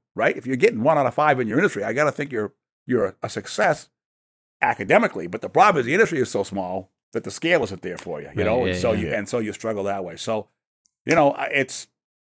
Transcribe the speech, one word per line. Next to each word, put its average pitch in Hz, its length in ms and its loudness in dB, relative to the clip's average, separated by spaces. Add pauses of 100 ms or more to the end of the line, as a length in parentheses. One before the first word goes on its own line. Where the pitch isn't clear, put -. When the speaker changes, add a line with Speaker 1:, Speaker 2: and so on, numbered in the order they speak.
(140)
Speaker 1:
right? 139 220 2
If 120 100 -10
you're 131 100 -2
getting 123 260 2
one 151 160 4
out 135 80 2
of 117 80 0
five 143 260 4
in 117 80 0
your 110 100 0
industry, 131 260 0
I 110 100 -2
gotta 143 180 2
think 147 200 -8
you're, 104 200 -4 (340)
you're 110 200 2
a, 95 160 -6
a 120 80 -6
success - 580 -2 (720)
academically. 120 680 2
But 101 140 -8
the - 80 -10
problem 175 320 4
is 113 60 -2
the 139 80 0
industry 180 260 2
is 113 100 0
so 98 120 0
small 95 480 -6 (220)
that 90 120 -4
the 101 60 -8
scale 165 340 2
isn't 95 180 -8
there 90 160 -8
for 78 220 -8
you, 73 80 -12
you - 80 -18
Speaker 2:
Right, 101 100 0
Speaker 1:
know? 120 200 2
Speaker 2:
yeah, 92 60 0
Speaker 1:
And 90 80 -2
so 113 120 2
Speaker 2:
yeah. 107 80 0
Speaker 1:
you, 82 140 -4
and 104 140 -4
so 123 100 -2
you 107 160 -4
struggle 104 300 -4
that 98 200 -2
way. 82 120 -10
So, 110 320 -4 (580)
you 156 80 2
know, 147 180 6
I, 139 140 -4
it's, - 420 -2 (380)